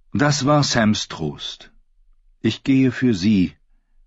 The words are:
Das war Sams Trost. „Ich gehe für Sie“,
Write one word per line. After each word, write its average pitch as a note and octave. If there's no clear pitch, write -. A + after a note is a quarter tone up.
Das C#3+
war D3
Sams G#2+
Trost. -
„Ich -
gehe C3
für B2
Sie“, F#2